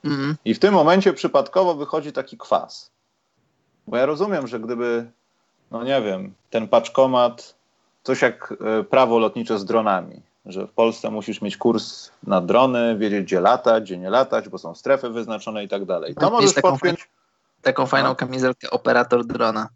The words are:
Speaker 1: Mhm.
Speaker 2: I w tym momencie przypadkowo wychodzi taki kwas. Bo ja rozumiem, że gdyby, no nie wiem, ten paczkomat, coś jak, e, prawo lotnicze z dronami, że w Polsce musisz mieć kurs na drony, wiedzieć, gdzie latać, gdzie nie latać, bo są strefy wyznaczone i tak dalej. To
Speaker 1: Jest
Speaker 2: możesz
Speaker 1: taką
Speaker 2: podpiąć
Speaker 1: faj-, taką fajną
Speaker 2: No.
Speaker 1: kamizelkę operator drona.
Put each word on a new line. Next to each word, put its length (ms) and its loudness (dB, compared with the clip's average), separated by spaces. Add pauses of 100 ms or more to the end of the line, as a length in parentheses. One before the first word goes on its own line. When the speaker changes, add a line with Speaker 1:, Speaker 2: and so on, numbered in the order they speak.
Speaker 1:
Mhm. 320 -2 (100)
Speaker 2:
I 80 0
w 60 -4
tym 140 4
momencie 400 4
przypadkowo 600 0
wychodzi 360 -6
taki 260 -10
kwas. 540 -6 (960)
Bo 100 -4
ja 80 4
rozumiem, 420 -2
że 120 -8
gdyby, 520 -4 (600)
no 120 -8
nie 180 0
wiem, 320 -6 (160)
ten 180 -4
paczkomat, 880 2 (480)
coś 180 0
jak, 320 -2 (260)
e, 40 -4
prawo 360 4
lotnicze 400 -2
z 60 -8
dronami, 560 -2 (240)
że 220 -10
w 40 -20
Polsce 400 0
musisz 300 -8
mieć 160 -6
kurs 540 -2 (120)
na 180 0
drony, 560 2
wiedzieć, 280 -2
gdzie 140 0
latać, 440 4
gdzie 140 -10
nie 120 -8
latać, 400 0
bo 80 -14
są 180 -12
strefy 340 0
wyznaczone 540 -8
i 40 -12
tak 180 -6
dalej. 300 -6
To 60 -4
Speaker 1:
Jest 120 2
Speaker 2:
możesz 200 4
Speaker 1:
taką 180 4
Speaker 2:
podpiąć 280 -2
Speaker 1:
faj-, 80 -20 (540)
taką 240 0
fajną 240 0
Speaker 2:
No. 60 -2
Speaker 1:
kamizelkę 540 -4
operator 560 2
drona. 500 -2